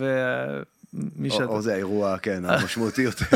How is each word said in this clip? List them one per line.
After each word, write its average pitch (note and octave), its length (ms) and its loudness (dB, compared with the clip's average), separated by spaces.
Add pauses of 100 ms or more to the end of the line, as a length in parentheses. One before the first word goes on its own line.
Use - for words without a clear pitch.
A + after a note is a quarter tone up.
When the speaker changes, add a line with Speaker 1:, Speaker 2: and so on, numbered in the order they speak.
Speaker 1:
אה, C3 600 0 (300)
מי - 380 -4
Speaker 2:
אור, A2 80 2
Speaker 1:
שאתה B2 120 2
Speaker 2:
אור G#2+ 100 0
זה G#2+ 140 0
האירוע, G2 440 0
כן, F#2 260 -2
המשמעותי A#2 580 0
יותר. A#2+ 340 0